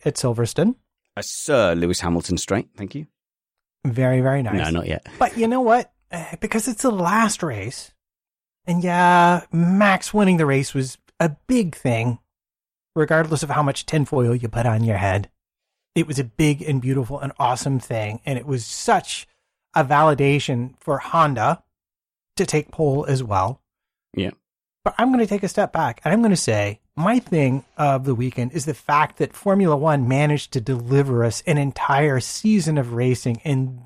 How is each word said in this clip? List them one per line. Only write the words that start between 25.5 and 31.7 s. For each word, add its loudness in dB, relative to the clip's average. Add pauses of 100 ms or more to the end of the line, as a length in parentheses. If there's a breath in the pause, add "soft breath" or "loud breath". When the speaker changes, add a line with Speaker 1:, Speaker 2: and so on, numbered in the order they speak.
Speaker 1:
back, -4
and 0
I'm 2
gonna 4
say -2 (160)
my 0
thing 0 (140)
of 0
the 0
weekend -4
is -6
the -4
fact 0
that -4
Formula 2
One 2
managed 0
to -2
deliver 0
us -2
an 2
entire 0